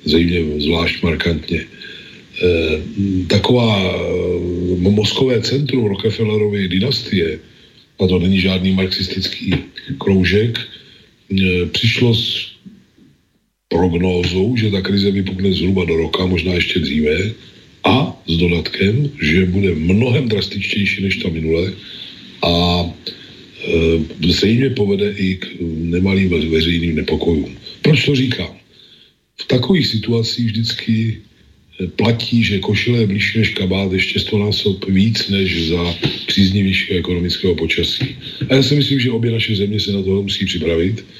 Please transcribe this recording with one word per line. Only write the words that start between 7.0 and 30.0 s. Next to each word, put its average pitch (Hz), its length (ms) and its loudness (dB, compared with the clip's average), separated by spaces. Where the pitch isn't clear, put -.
a 95 80 2
to 90 120 2
není 95 200 2
žádný 92 320 2
marxistický 95 840 -2
kroužek, 98 600 2
eh, - 1120 -4
přišlo 113 440 2
s - 400 -4
prognózou, 90 880 2
že 107 160 2
ta 95 100 0
krize 98 300 2
vypukne 92 420 0
zhruba 90 320 2
do 82 100 0
roka, 82 300 0
možná 90 280 0
ještě 87 260 0
dříve, 78 520 0
a - 420 0
s 82 100 0
dodatkem, 98 720 0
že 82 240 2
bude 90 300 0
mnohem 113 520 2
drastičtější 98 760 -2
než 90 140 -2
ta 92 120 -4
minule 80 440 -2
a, 87 440 2
eh, - 1400 -2
zřejmě 117 420 2
povede 101 480 0
i 92 180 0
k - 120 -12
nemalým 87 680 0
ve-, 80 200 0
veřejným 82 460 0
nepokojům. 76 600 -2
Proč 147 240 2
to 143 100 2
říkám? 117 380 -2
V - 100 -12
takových 135 400 2
situacích 113 580 -2